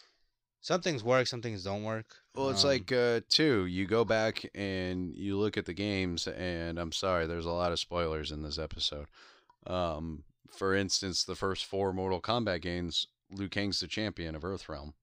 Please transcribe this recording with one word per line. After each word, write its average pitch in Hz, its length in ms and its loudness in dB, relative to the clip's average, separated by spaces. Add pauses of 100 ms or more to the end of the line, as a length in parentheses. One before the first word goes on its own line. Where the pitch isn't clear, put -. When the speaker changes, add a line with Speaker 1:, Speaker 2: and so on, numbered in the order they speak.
(640)
Speaker 1:
Some 175 180 0
things 151 220 -2
work, 123 240 4
some 120 140 -4
things 107 220 -6
don't 98 200 -2
work. 110 320 -6 (180)
Speaker 2:
Well, 135 160 -2
it's 127 140 4
Speaker 1:
Um, 143 60 6
Speaker 2:
like, 131 220 2
uh, 120 280 4 (100)
two, 131 360 6
you 92 200 0
go 110 200 4
back 110 500 2
and 92 580 -2
you 98 240 -2
look 104 200 2
at 98 80 -2
the 92 80 -6
games, 95 520 0
and 85 540 -2
I'm 82 140 -4
sorry, 87 340 2
there's 82 180 -2
a 85 60 0
lot 87 220 2
of 80 60 0
spoilers 80 520 -2
in 76 120 -6
this 76 140 -6
episode. 73 500 -4 (600)
Um, 82 560 -2 (260)
for 95 240 0
instance, 95 520 0
the 92 100 -6
first 95 300 -2
four 98 260 0
Mortal 95 300 0
Kombat 107 400 0
games, 87 460 -2 (220)
Liu 98 200 -6
Kang's 101 320 -2
the 90 60 -6
champion 87 480 -4
of 76 80 -10
Earthrealm. 76 600 -8